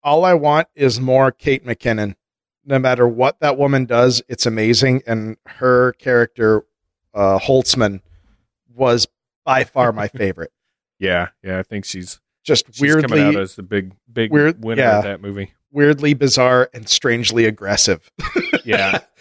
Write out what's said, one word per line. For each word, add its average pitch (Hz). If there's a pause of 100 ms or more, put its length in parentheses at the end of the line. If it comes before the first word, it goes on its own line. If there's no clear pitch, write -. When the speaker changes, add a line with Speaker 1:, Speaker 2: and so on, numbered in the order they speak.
Speaker 1:
All 151
I 185
want 147
is 127
more 131
Kate -
McKinnon. 110 (500)
No 139
matter 127
what 120
that 143
woman 139
does, 120
it's -
amazing. 120
And 110 (100)
her 127
character, 117 (520)
uh, 98
Holtzman, 117 (680)
was 120 (360)
by 131
far 123
my 104
Speaker 2:
<laughs> -
Speaker 1:
favorite. 95 (480)
Speaker 2:
Yeah, 90 (140)
yeah, 95
I 95
think 101
she's - (240)
Speaker 1:
Just -
Speaker 2:
she's 143
coming 151
Speaker 1:
weirdly 151 (160)
Speaker 2:
out 98
as 92
the 101
big, 95 (180)
big 113
Speaker 1:
weird, 151
Speaker 2:
winner 113
Speaker 1:
yeah. 110
Speaker 2:
of 104
that 98
movie. 101 (180)
Speaker 1:
Weirdly 147
bizarre 127
and 113
strangely 117
aggressive. 101
<laughs> - (440)
Speaker 2:
Yeah. 196 (220)